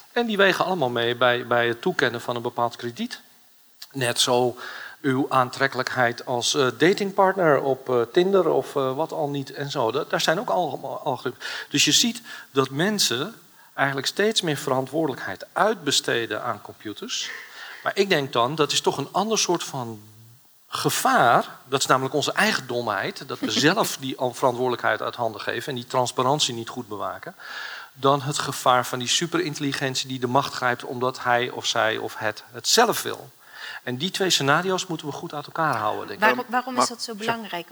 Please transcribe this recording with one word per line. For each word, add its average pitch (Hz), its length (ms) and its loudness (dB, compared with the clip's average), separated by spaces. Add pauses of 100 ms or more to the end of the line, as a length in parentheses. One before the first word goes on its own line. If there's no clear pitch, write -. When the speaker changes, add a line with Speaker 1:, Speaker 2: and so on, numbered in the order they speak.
(120)
Speaker 1:
En 240 140 0
die 220 120 -2
wegen 202 280 4
allemaal 165 240 2
mee 120 260 0
bij, 123 320 2
bij 120 200 4
het 117 140 -2
toekennen 120 400 0
van 123 140 -4
een 120 60 -4
bepaald 120 340 -2
krediet. 120 460 -8 (720)
Net 120 280 0
zo 123 380 4 (440)
uw 135 280 2
aantrekkelijkheid 127 960 0
als, 120 280 0
eh, 143 140 4 (100)
datingpartner 190 840 4
op, 135 280 -2
eh, 123 120 4 (100)
Tinder 180 380 4
of, 135 260 0
eh, 131 200 0
wat 156 160 -2
al 156 180 -2
niet 143 240 -4
en 139 180 -6
zo. 120 200 0
Dat, 143 180 -2
daar 175 120 0
zijn 165 180 2
ook 247 100 -4
allemaal 143 500 -2
algoritmes. 127 460 -4 (240)
Dus 143 160 2
je 147 60 4
ziet 233 300 2 (300)
dat 131 180 2
mensen 170 640 0 (380)
eigenlijk 139 340 -2
steeds 214 340 2
meer 151 160 0
verantwoordelijkheid 135 960 -2
uitbesteden 139 920 0
aan 110 180 -6
computers. - 680 -10 (540)
Maar - 120 -2
ik 196 140 2
denk 143 240 0
dan, 127 220 2
dat 143 160 0
is 143 100 0
toch - 160 0
een 139 140 -4
ander 208 260 0
soort 175 260 0
van 113 380 -8 (640)
gevaar. 165 800 4 (200)
Dat 135 140 -2
is - 60 0
namelijk 131 300 2
onze 139 160 0
eigen 180 360 0
domheid. 120 600 -4
Dat 123 120 -8
we 254 200 -2
Speaker 2:
<laughs> 135 100 4
Speaker 1:
zelf 196 280 2
die 135 200 -6
al 127 160 -2
verantwoordelijkheid 120 680 0
uit 123 140 -4
handen 110 260 -4
geven 113 280 -4
en 135 60 -4
die 120 120 -8
transparantie 127 640 2
niet 117 160 -6
goed 117 180 -8
bewaken. 98 480 -8 (580)
Dan 139 280 4
het 143 180 -4
gevaar 127 460 2
van 127 140 -6
die 123 80 -4
superintelligentie 147 1000 -2
die 131 120 -6
de 123 80 0
macht 135 260 0
grijpt 123 300 -2
omdat 127 400 -4
hij 123 260 2
of - 160 -8
zij 110 320 2
of 113 200 -8
het, 107 340 -4
het 117 160 -10
zelf 220 340 4
wil. 117 280 -8 (540)
En 127 140 -4
die 180 140 -4
twee 190 180 0
scenario's 165 580 2
moeten 156 200 -6
we 139 60 -6
goed - 200 -10
uit 147 120 -8
elkaar 151 300 0
houden, 104 320 -2
denk 104 120 -10
ik. 208 60 4
Speaker 2:
Waarom, 233 180 4
Speaker 3:
Ehm, 220 80 -16
Speaker 2:
waarom 254 220 -4
is 247 60 0
Speaker 3:
maar 247 80 4
Speaker 2:
dat 233 140 -10
zo 240 100 -8
Speaker 3:
ja. 214 60 -12
Speaker 2:
belangrijk 208 540 -6